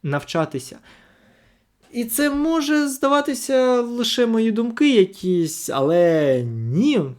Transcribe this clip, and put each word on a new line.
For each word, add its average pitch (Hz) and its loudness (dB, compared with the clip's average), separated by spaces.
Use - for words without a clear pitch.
навчатися? 147 -6
І 240 -6
це 277 -2
може 294 0
здаватися 269 0
лише 240 -2
мої 226 2
думки 233 2
якісь, 180 0
але 151 2
ні. 135 0